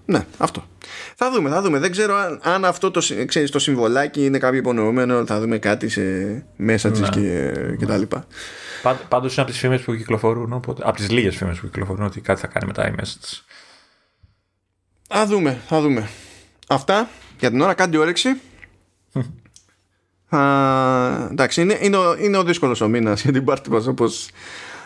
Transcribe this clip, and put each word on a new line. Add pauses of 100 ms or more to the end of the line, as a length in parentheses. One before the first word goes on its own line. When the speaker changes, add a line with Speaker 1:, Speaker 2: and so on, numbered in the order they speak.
Speaker 1:
Ναι, (140)
αυτό. (520)
Θα
δούμε,
θα
δούμε.
Δεν
ξέρω
αν,
αν
αυτό
το
συ-,
ξέρεις,
το
συμβολάκι
είναι
κάποιο
υπονοούμενο,
θα
δούμε
κάτι
σε (680)
messages
Speaker 2:
Ναι.
Speaker 1:
και, (260)
και
τα
Speaker 2:
Ναι.
Speaker 1:
λοιπά. (580)
Speaker 2:
Παν-, (100)
πάντως
είναι
από
τις
φήμες
που
κυκλοφορούν,
οπότε,
από
τις
λίγες
φήμες
που
κυκλοφορούν,
ότι
κάτι
θα
κάνει
με
τα
iMessage. (1700)
Speaker 1:
Θα
δούμε,
θα
δούμε. (600)
Αυτά (300)
για
την
ώρα,
κάντε
όρεξη. (840)
Speaker 2:
Μμμ. (1040)
Speaker 1:
Θα,
εντάξει,
είναι,
είναι
ο,
είναι
ο
δύσκολος
ο
μήνας
για
την
πάρτι
μας,
όπως, (580)